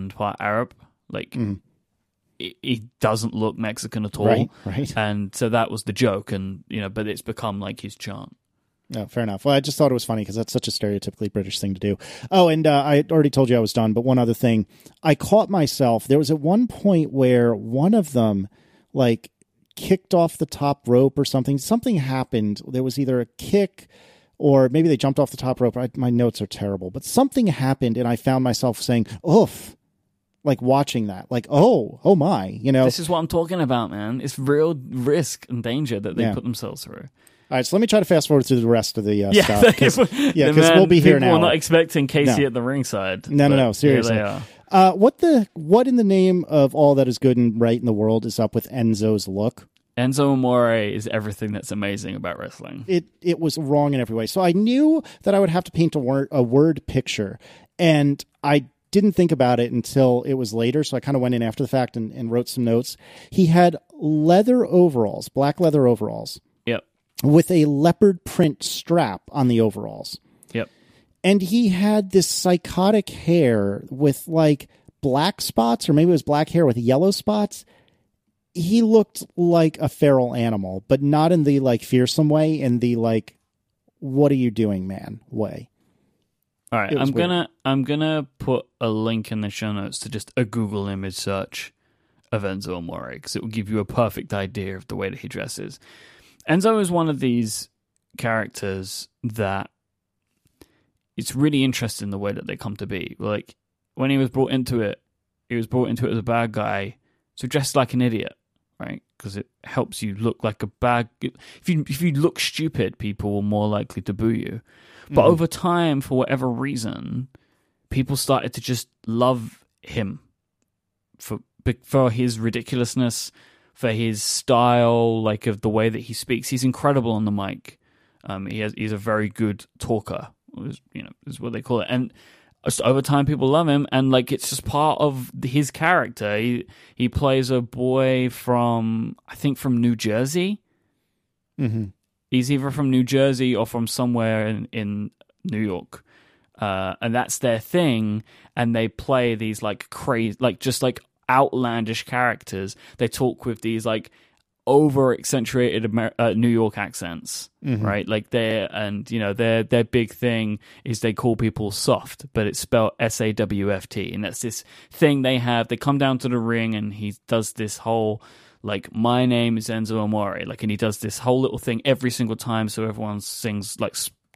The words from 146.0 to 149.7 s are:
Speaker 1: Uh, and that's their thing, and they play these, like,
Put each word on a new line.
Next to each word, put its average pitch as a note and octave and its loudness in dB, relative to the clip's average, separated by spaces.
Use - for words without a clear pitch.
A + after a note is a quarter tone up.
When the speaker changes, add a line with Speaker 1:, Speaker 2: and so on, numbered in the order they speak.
Speaker 1:
Uh, F#2+ -4
and A#2 -4
that's - -4
their A#2 0
thing, A2 -2
and A#2 0
they A2+ 0
play B2 -2
these, A2 -6
like, G#2 -8